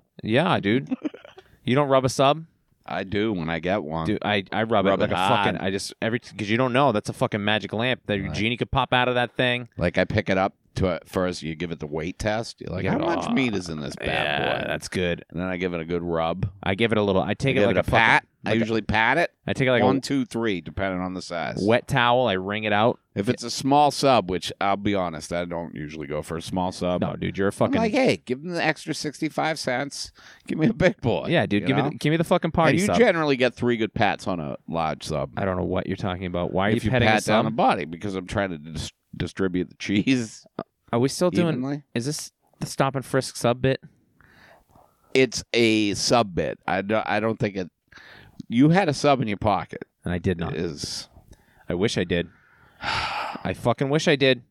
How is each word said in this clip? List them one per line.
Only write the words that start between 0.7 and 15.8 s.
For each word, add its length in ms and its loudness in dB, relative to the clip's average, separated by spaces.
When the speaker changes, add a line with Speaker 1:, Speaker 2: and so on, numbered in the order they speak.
Speaker 2:
<laughs> 60 -4
Speaker 1:
You 100 2
don't 120 2
rub 180 4
a 40 0
sub? 340 2
Speaker 2:
I 200 -6
do 260 0
when 180 -2
I 100 -2
get 240 0
one. 220 -4
Speaker 1:
Dude, 160 0
I, 300 0
I 120 -2
rub 220 2
Speaker 2:
Rub 140 4
Speaker 1:
it 20 -
like 100 0
Speaker 2:
it 20 0
Speaker 1:
a 20 0
fucking, 400 2
Speaker 2:
hard. 120 -4
Speaker 1:
I 40 0
just, 300 -6
every, 180 0
'cause 300 -8
you 80 2
don't 160 0
know. 180 4
That's 180 -2
a 40 -4
fucking 300 -2
magic 280 0
lamp 360 -2
that 100 0
your 100 -4
Speaker 2:
Right. 80 -6
Speaker 1:
genie 220 -2
could 120 -4
pop 240 -2
out 140 4
of 80 0
that 220 -2
thing. 400 0
Speaker 2:
Like, 200 0
I 60 4
pick 260 0
it 80 2
up 160 2
to 120 2
it 200 -4
first, 360 -2
you 120 -6
give 160 -6
it 80 -8
the 80 -8
weight 320 -6
test. 400 -4
You're 120 -10
like, 120 -4
Speaker 1:
You 60 0
Speaker 2:
How 80 0
Speaker 1:
go, 80 -2
Speaker 2:
much 240 -2
Speaker 1:
"Oh, 40 -2
Speaker 2:
meat 200 2
is 160 -4
in 100 -6
this 160 -8
bad 120 -8
Speaker 1:
yeah, 540 -2
Speaker 2:
boy?" 60 -6
Speaker 1:
that's 220 -6
good. 400 -2
Speaker 2:
And 100 -8
then 80 -4
I 100 -4
give 160 -2
it 80 -4